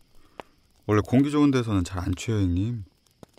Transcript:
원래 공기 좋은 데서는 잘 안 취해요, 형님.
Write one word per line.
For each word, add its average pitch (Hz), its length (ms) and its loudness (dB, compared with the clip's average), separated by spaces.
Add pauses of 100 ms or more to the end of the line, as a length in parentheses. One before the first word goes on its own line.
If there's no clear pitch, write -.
(840)
원래 104 200 2
공기 139 260 2
좋은 147 200 4
데서는 113 320 0
잘 90 160 -8
안 85 160 -4
취해요, 107 260 -4
형님. 98 440 -2 (540)